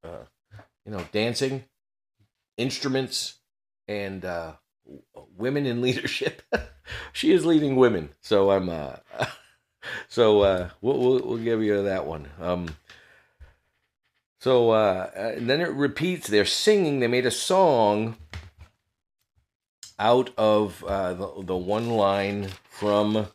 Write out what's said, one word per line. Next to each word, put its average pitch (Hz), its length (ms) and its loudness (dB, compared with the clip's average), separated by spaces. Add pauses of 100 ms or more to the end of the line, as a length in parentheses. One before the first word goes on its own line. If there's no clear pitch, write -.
uh, 82 180 -16 (600)
you 107 80 -14
know, 90 180 -8
dancing, 120 540 -4 (880)
instruments, 131 840 -6 (460)
and, 98 380 -8
uh, 85 300 -8 (320)
w-, 67 180 -20 (320)
women 135 300 -2
in 120 160 -2
leadership. - 640 -4 (100)
<laughs> - 580 -8
She - 220 2
is 160 120 2
leading 151 300 2
women, 104 360 4 (100)
so 98 300 4
I'm, 95 180 2
uh, 73 260 -8 (240)
<laughs> - 880 -12
so, 107 360 6
uh, 92 260 2 (100)
we'll, 131 180 -2
we'll, 127 280 2
we'll 117 180 -6
give 113 180 0
you 104 220 0
that 95 220 -4
one. 76 240 -10 (100)
Um, 85 380 -6 (1600)
so, 120 320 4
uh, 98 440 2
and 113 340 -6
then 143 120 0
it 175 80 -4
repeats. 147 580 -2
They're 104 160 4
singing. 165 560 2
They 120 80 2
made 123 180 0
a 120 60 2
song 113 840 2 (1800)
out 120 400 2
of, 107 460 2
uh, 95 300 -4
the, 90 300 -10
the 92 120 -4
one 104 360 -2
line 101 580 0 (160)
from 104 680 0